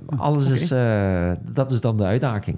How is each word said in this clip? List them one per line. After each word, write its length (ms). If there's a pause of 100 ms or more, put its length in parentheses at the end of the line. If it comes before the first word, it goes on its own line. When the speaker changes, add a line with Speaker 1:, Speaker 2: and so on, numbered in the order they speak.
(160)
Speaker 1:
alles 280
Speaker 2:
Oké. 100
Speaker 1:
is, 160
eh, 600 (200)
dat 200
is 80
dan 160
de 80
uitdaging. 540